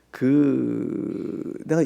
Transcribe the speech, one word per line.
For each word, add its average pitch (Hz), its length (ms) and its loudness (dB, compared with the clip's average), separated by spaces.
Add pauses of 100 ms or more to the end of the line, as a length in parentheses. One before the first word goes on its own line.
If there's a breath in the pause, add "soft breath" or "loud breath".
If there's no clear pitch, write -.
(120)
그 127 1400 0 (120)
내가 160 200 4